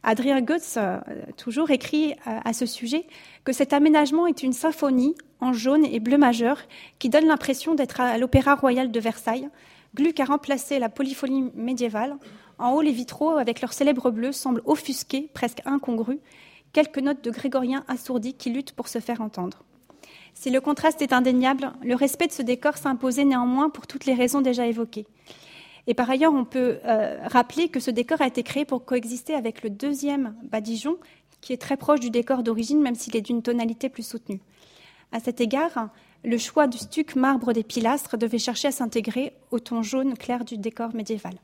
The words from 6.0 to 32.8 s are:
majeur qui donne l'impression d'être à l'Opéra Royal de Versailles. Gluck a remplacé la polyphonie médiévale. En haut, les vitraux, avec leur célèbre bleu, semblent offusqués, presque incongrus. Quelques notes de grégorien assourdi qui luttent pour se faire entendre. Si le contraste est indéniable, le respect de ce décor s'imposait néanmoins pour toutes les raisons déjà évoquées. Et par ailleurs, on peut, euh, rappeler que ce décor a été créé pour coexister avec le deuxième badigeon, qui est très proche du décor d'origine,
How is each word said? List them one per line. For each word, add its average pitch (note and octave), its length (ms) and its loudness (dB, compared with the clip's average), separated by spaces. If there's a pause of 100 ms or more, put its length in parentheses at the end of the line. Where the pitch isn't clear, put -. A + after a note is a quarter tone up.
majeur A#3+ 400 6 (400)
qui C4 100 -2
donne D#4 180 6
l'impression D#4 480 2
d'être C4 260 -2
à A#3+ 180 2
l'Opéra C4+ 360 4
Royal B3+ 380 2
de A3+ 80 0
Versailles. A3+ 480 -4 (460)
Gluck D#4 260 2
a C4 60 4
remplacé C#4 520 0
la A3+ 120 0
polyphonie C4+ 640 -2
médiévale. A#3+ 640 -4 (400)
En B3 140 2
haut, D#4 100 4
les D4 100 4
vitraux, D4+ 460 0
avec A#3 240 -2
leur B3 100 -6
célèbre C4 380 2
bleu, A#3 200 -2
semblent C4 360 -2
offusqués, C#4+ 680 -2
presque - 320 -4
incongrus. C4 540 -2 (540)
Quelques D4+ 260 2
notes C#4+ 260 -2
de A#3 60 -2
grégorien C4 580 -2
assourdi B3+ 460 -4
qui - 160 -6
luttent C4+ 220 -6
pour - 140 -10
se A#3 140 -6
faire A#3 220 -6
entendre. G3 420 -8 (720)
Si - 160 -6
le C4 100 4
contraste D4 420 0
est C4+ 120 2
indéniable, B3+ 580 2 (100)
le B3 120 0
respect C#4 320 0
de - 60 -4
ce C#4 100 -6
décor B3 340 0
s'imposait C4 480 0
néanmoins C4 460 2
pour - 160 -18
toutes - 180 -12
les C4 100 2
raisons B3+ 280 2
déjà B3 240 2
évoquées. A3+ 400 -4 (800)
Et A#3+ 80 2
par A#3+ 160 0
ailleurs, D4 240 6
on B3+ 100 2
peut, B3 400 0
euh, A3 420 2
rappeler B3+ 420 2
que C4 120 -2
ce C4 100 -2
décor A#3+ 300 0
a C#4 60 4
été B3 160 -2
créé C#4+ 220 -4
pour B3 200 -4
coexister B3 500 -4
avec A3+ 280 -4
le A3 80 -6
deuxième C#4 720 -4
badigeon, A3+ 540 -4 (420)
qui - 140 -8
est B3 60 -8
très C#4 180 -2
proche D4 220 2
du A#3+ 100 -4
décor A#3+ 320 0
d'origine, A#3 380 0